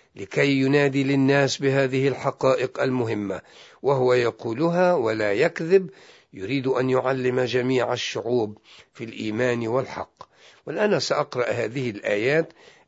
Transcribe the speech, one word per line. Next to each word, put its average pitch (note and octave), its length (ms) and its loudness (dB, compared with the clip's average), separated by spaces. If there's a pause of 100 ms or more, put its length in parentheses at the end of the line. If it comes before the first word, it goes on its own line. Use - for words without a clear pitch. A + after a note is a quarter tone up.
(160)
لكي C#3 440 0
ينادي C#3 440 2
للناس C3+ 540 2
بهذه C3+ 500 0
الحقائق C3 720 -2
المهمة، A2+ 580 -2 (420)
وهو B2+ 300 2
يقولها C3+ 840 0
ولا A2 380 0
يكذب، E3 580 2 (420)
يريد A#2+ 340 -4
أن C3 240 2
يعلم B2+ 500 0
جميع B2 520 0
الشعوب A2 680 -4 (340)
في - 120 -14
الإيمان A2+ 640 -4
والحق. - 560 -6 (440)
والآن F#3 340 0
سأقرأ C3+ 500 -2
هذه A#2 400 -4
الآيات A2 640 0 (360)